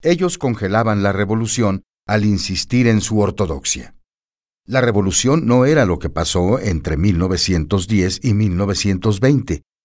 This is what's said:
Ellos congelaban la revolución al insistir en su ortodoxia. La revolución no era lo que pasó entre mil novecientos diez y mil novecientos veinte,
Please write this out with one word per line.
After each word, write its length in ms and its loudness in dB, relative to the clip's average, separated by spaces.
Ellos 360 0
congelaban 640 0
la 80 2
revolución 720 -2
al 200 0
insistir 640 0
en 140 4
su 180 -2
ortodoxia. 760 -4
La 160 0
revolución 640 2
no 200 4
era 200 4
lo 120 0
que 120 -6
pasó 500 0
entre 380 -2
mil 200 2
novecientos 720 0
diez 360 0
y 100 2
mil 240 0
novecientos 640 -2
veinte, 440 0